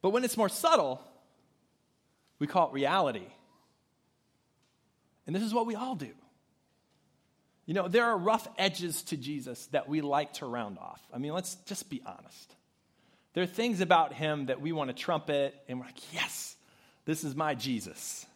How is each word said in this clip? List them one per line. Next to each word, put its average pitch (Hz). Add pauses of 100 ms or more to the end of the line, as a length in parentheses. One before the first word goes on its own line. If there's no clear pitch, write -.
But 190
when 240
it's 247
more 214
subtle, 185 (1400)
we 147
call 165
it -
reality. 135 (2000)
And 151
this 196
is 220
what 226
we 233
all 240
do. 139 (1600)
You 160
know, 190
there 233
are 226
rough 214 (100)
edges 170
to 160
Jesus 127
that 143
we 156
like 147
to 147
round 113
off. - (120)
I -
mean, 147
let's 185 (120)
just -
be 135
honest. - (800)
There 175
are -
things 220
about 165
him 151
that 127
we 160
want 147
to 139
trumpet, 143 (140)
and 127
we're 127
like, -
"Yes, - (480)
this 156
is 139
my 151
Jesus. 110